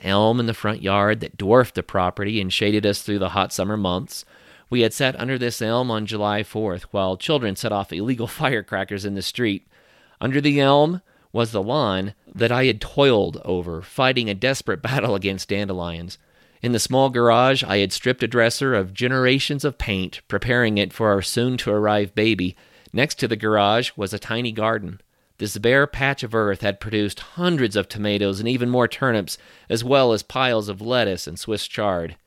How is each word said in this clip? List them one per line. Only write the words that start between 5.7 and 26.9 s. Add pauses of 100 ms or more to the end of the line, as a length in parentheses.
on
July
fourth
while
children
set
off
illegal
<laughs>
firecrackers
in
the
street. (540)
Under
the
elm (320)
was
the
lawn (200)
that
I
had
toiled
over,
fighting
a
desperate
<laughs>
battle
against
dandelions. (440)
In
the
small
garage,
I
had
stripped
a
dresser
of
generations
of
paint,
preparing
it
for
our
soon-to-arrive
baby. (360)
Next
to
the
garage
was
a
tiny
garden. (360)
This
bare
patch
of
earth
had
produced